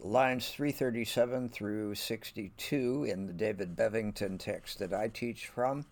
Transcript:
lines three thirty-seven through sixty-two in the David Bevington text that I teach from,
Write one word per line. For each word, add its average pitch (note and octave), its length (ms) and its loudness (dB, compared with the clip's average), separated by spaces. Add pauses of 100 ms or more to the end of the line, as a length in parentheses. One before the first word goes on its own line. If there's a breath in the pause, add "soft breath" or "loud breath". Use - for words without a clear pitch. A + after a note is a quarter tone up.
lines B2+ 480 4
three D3 220 0
thirty-seven B2 800 2
through G#2 440 -2
sixty-two A#2+ 1120 -2
in G2 240 0
the F2 60 -6
David F#2 420 0
Bevington G#2 640 0
text - 400 -6
that F#2 140 -2
I G#2+ 160 2
teach A#2 360 -6
from, C#3 460 0